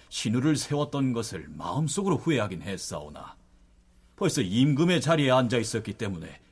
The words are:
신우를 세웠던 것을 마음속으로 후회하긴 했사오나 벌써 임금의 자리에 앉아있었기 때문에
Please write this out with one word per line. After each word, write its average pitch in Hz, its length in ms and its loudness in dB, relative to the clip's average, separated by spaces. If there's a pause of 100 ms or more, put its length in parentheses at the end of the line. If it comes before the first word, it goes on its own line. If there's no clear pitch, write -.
신우를 127 480 2
세웠던 143 560 -2
것을 98 380 -6
마음속으로 135 680 -2
후회하긴 107 460 0
했사오나 85 720 -10 (800)
벌써 160 240 0
임금의 139 600 4
자리에 147 300 2
앉아있었기 123 640 2
때문에 87 460 -8 (120)